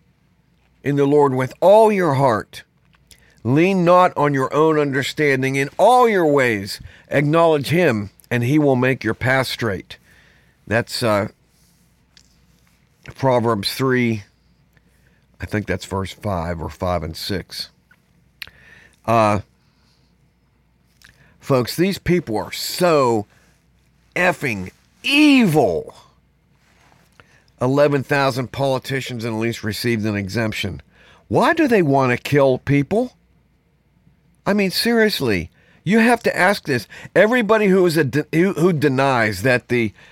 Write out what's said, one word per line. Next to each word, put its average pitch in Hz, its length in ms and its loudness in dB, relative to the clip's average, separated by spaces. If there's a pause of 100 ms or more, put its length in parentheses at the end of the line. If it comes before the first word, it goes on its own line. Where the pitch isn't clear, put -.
(840)
in 143 140 -4
the 143 100 2
Lord 143 260 4
with 127 280 -4
all 214 320 6
your 175 220 0
heart. 127 500 -2 (800)
Lean 170 400 2
not 180 320 4
on 147 180 0
your 131 180 -2
own 151 280 2
understanding. 135 760 -2
In 139 240 -2
all 240 300 4
your 185 180 2
ways, 120 540 0 (260)
acknowledge 151 600 2
him, 131 420 0 (220)
and 120 100 0
he 135 160 0
will 143 160 4
make 123 300 0
your 107 100 -2
path 131 320 -2
straight. - 500 -8 (680)
That's, 110 340 -4
uh, 107 280 0 (1900)
Proverbs 117 600 -2
three, 123 500 -2 (1160)
I - 60 -10
think 107 220 -6
that's 92 160 -6
verse 95 280 -8
five 87 480 -8
or 85 80 -10
five 87 360 -6
and 80 120 -12
six. - 520 -10 (1400)
Uh, 107 360 2 (2000)
folks, 127 380 -2
these 185 220 0
people 156 400 -2
are 87 120 -8
so 131 760 0 (880)
effing 135 560 -2 (320)
evil. 233 920 2 (1700)
"Eleven 143 400 2
thousand 135 500 -2
politicians 131 720 -6
and 117 100 -6
elites 113 300 -4
received 107 400 -2
an 107 120 -2
exemption." 101 680 -6 (460)
Why 220 260 0
do 330 120 2
they 233 140 2
want 135 320 2
to 120 60 -2
kill 139 400 2
people? 196 560 -2 (1300)
I 190 80 0
mean, 202 180 0
seriously, 151 800 0 (320)
you 220 180 2
have 233 240 2
to 196 120 -2
ask 190 300 0
this. 127 200 -4 (300)
Everybody 214 520 2
who 185 180 4
is 156 100 0
a 165 80 2
de-, 135 280 -4
who, 175 200 0
who 180 220 0
denies 127 680 0
that 123 260 0
the 117 260 -2 (180)